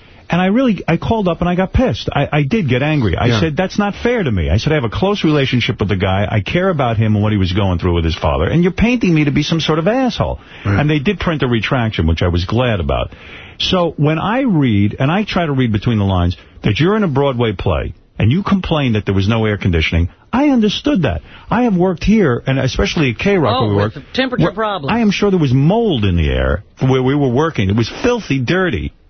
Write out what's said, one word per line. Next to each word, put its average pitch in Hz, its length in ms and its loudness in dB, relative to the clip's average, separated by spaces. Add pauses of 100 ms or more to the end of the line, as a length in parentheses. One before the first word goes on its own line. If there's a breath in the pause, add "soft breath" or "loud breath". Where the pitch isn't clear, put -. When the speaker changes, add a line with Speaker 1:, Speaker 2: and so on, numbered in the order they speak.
(280 loud breath)
Speaker 1:
And 170 120 0
I 185 60 2
really, 220 420 2
I 165 80 2
called 214 320 -2
up 165 120 -2
and 175 80 0
I 180 60 0
got 185 180 -2
pissed. 233 400 0
I, 143 200 0
I 151 100 2
did 156 260 0
get 123 140 2
angry. 143 340 0
I 110 100 0
Speaker 2:
Yeah. 117 140 2
Speaker 1:
said, 151 160 0
"That's 185 220 -2
not 208 160 0
fair 240 300 -2
to 123 80 0
me." 85 180 0
I 87 60 2
said, 123 160 0
"I - 20 2
have 147 80 0
a 113 80 -2
close 190 320 -2
relationship 139 560 0
with 104 100 -2
the 101 80 0
guy. 95 320 0
I 107 120 0
care 175 280 0
about 131 280 0
him 107 180 2
and 104 80 2
what 107 80 0
he 107 80 2
was 90 140 0
going 92 260 0
through 90 160 0
with 82 100 0
his 80 120 0
father. 71 300 -2
And 165 180 2
you're 180 80 0
painting 226 420 2
me 151 120 2
to 143 40 0
be 143 140 0
some 160 160 -2
sort 156 180 0
of 165 80 -2
asshole." 214 540 -2 (240 loud breath)
Speaker 2:
Right. 101 160 0
Speaker 1:
And 151 100 2
they 151 80 2
did 170 220 -2
print 151 240 -2
a - 20 2
retraction, 113 600 0
which 85 140 0
I 90 60 2
was 87 160 0
glad 110 360 0
about. 65 320 -4 (480 loud breath)
So 175 360 0
when 156 220 0
I 202 220 -2
read, 131 580 2
and 139 140 0
I 208 100 2
try 180 240 -2
to 143 60 -2
read 127 180 0
between 107 280 0
the 101 60 0
lines, 90 320 0 (280 loud breath)
that 107 160 0
you're 190 160 2
in 214 80 0
a 185 40 0
Broadway 127 480 0
play - 380 -4 (240)
and 104 140 2
you 190 100 0
complain 151 520 0
that 107 120 -2
there 101 80 0
was 95 140 0
no 113 160 0
air 104 140 0
conditioning, 85 500 0 (240 soft breath)
I 277 160 2
understood 233 540 0
that. 92 200 -2 (260 loud breath)
I 220 140 0
have 226 140 2
worked 175 260 0
here, 170 420 2
and 135 140 0
especially 135 520 0
at 110 80 -6
K-Rock 170 380 2
Speaker 3:
Oh, 262 40 0
Speaker 1:
where 110 100 0
we - 60 0
Speaker 3:
with 101 80 2
Speaker 1:
work, 107 100 -4
Speaker 3:
the - 180 -18
temperature 339 340 -2
Speaker 1:
where 175 80 -2
Speaker 3:
problems. 196 380 -4
Speaker 1:
I 226 80 0
am 208 120 2
sure 202 180 0
there 185 80 2
was 139 160 2
mold 156 500 2
in 92 120 2
the 78 140 2
air 65 340 -2 (160)
where 131 220 2
we 131 120 2
were 143 180 0
working. 127 380 0
It 104 60 0
was 117 120 0
filthy 226 520 -2
dirty. 160 520 -2 (180)